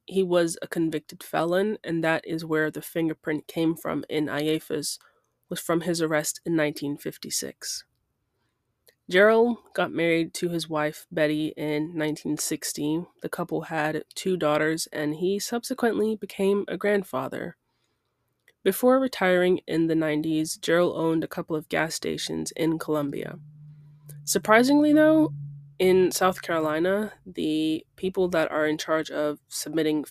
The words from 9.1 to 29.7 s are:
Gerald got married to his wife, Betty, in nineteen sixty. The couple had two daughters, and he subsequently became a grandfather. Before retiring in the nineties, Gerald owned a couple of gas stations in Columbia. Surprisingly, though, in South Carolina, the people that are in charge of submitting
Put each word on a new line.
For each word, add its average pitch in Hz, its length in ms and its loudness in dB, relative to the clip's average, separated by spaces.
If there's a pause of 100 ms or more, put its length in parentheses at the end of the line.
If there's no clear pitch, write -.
Gerald 226 460 6 (180)
got 175 160 0
married 165 440 0
to 175 140 -2
his 165 200 -4
wife, 151 420 -4
Betty, 156 460 0
in 151 380 -4
nineteen 156 420 -2
sixty. 151 680 -4 (180)
The 170 80 -8
couple 160 340 -6
had 156 420 -4 (100)
two 185 220 -2
daughters, 156 560 0
and 151 220 -4
he 180 220 -2
subsequently 220 800 -2
became 202 540 -2
a - 80 -6
grandfather. 190 800 -4 (1040)
Before 247 360 4
retiring 185 680 4
in 160 180 2
the 160 80 0
nineties, 156 640 0
Gerald 170 400 2
owned 165 260 0
a - 40 -6
couple 170 280 -6
of 156 140 -6
gas 160 240 0
stations 156 600 -4
in 160 240 0
Columbia. 147 580 -4 (840)
Surprisingly, 254 680 4
though, 311 400 6 (460)
in 185 340 6
South 185 300 0
Carolina, 170 720 0 (160)
the 156 580 -2 (100)
people 185 340 -2
that 160 200 2
are 151 160 0
in 156 140 0
charge 160 320 -2
of 151 260 -2 (100)
submitting 156 640 -2